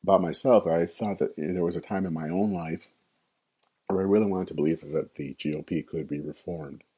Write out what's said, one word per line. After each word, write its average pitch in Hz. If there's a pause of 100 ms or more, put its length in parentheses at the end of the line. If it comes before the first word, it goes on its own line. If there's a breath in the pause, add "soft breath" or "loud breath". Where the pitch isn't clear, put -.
about 95
myself, 98
I 85
thought 101
that -
there 87
was 85
a 82
time 95
in 87
my 78
own 98
life 82 (960)
where 95
I -
really 101
wanted 92
to -
believe 78
that 76
the 71
G 76
O 76
P 80
could 80
be -
reformed. 76 (140)